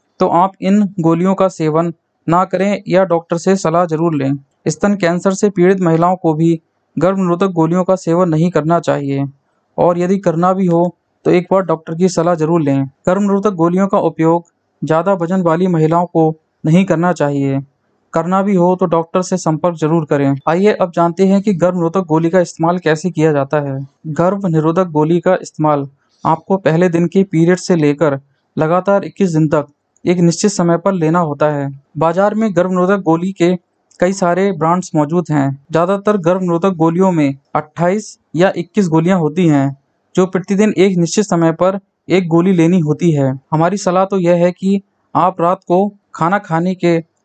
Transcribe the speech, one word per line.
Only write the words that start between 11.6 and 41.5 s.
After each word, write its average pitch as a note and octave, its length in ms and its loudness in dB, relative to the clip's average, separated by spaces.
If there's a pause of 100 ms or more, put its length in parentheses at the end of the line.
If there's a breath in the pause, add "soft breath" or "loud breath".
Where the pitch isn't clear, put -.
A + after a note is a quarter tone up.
डॉक्टर D#3+ 320 -6
की F3+ 140 0
सलाह F3 260 0
जरूर D#3+ 280 0
लें। C#3 220 0 (220)
गर्भ F#3 160 0
निरोधक G3+ 280 0
गोलियों F3+ 380 0
का G3+ 100 0
उपयोग E3 460 0 (400)
ज्यादा D#3+ 280 0
वजन F3+ 300 -2
वाली E3+ 240 0
महिलाओं E3+ 400 0
को D#3+ 300 0 (300)
नहीं F3 180 4
करना F3 280 0
चाहिए। C#3 480 -2 (520)
करना F3+ 300 0
भी G3+ 120 0
हो F3+ 220 2
तो F#3 100 -2
डॉक्टर E3 360 -2
से F3+ 140 -4
संपर्क E3 400 -2
जरूर D#3 280 0
करें। C#3 300 0 (140)
आइए F#3+ 240 2
अब F3+ 200 -2
जानते E3+ 340 0
हैं G3 160 2
कि G#3 120 0
गर्भ F3 200 0
निरोधक E3+ 260 -2
गोली E3 300 0
का F#3 100 2
इस्तेमाल E3 380 -2
कैसे D#3+ 320 -2
किया D#3 220 0
जाता C#3+ 280 0
है। C#3 260 -8 (200)
गर्भ F3+ 400 -2
निरोधक E3 400 0
गोली D#3 340 0
का F#3 220 2
इस्तेमाल D3 460 -2 (360)
आपको D#3+ 320 0
पहले F3 320 2
दिन E3+ 180 0
के G3 160 0
पीरियड F3 360 2
से F3+ 180 -2
लेकर D3 440 0 (380)
लगातार F3+ 460 0
इक्कीस F3 260 -2
दिन D#3 180 2
तक D3 180 0 (400)
एक F3+ 120 0
निश्चित F3 320 2
समय E3+ 280 0
पर G3 140 -2
लेना E3 260 0
होता D3+ 320 -2
है। C#3 300 -6 (180)
बाजार F#3 360 0
में G#3+ 220 -2
गर्भ F3+ 140 0
निरोधक F#3 320 0
गोली E3+ 300 -2
के F3+ 240 0 (440)
कई F3+ 120 0
सारे F#3+ 400 0
ब्रांड्स E3 420 -2
मौजूद D#3 360 0
हैं। C#3 420 -2
ज्यादातर G3 440 0
गर्भ F#3 260 0
निरोधक F3 280 0
गोलियों E3+ 420 2
में C#3+ 240 0 (180)
अट्ठाईस F3 640 -4 (180)
या F3+ 200 2
इक्कीस F3+ 320 -2
गोलियां E3 320 2
होती D#3 260 0
हैं, C#3 300 2 (400)
जो F#3 100 2
प्रतिदिन F#3+ 520 -2
एक F#3+ 180 2
निश्चित E3+ 280 0
समय E3+ 280 0